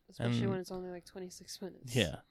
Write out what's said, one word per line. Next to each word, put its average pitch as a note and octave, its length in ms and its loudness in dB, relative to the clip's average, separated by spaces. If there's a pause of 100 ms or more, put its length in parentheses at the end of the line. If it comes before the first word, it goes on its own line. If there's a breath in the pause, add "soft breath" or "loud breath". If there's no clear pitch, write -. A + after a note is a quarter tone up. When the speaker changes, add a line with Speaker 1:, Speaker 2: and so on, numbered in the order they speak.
(100)
Speaker 1:
especially A#2+ 320 2
Speaker 2:
And G3 80 6
Speaker 1:
when F#3 100 2
it's F3+ 100 -8
only, F#3 200 -4
like, F3 160 -8
twenty-six - 560 -10
minutes. B2+ 340 -8
Speaker 2:
Yeah. F#2 240 4 (100)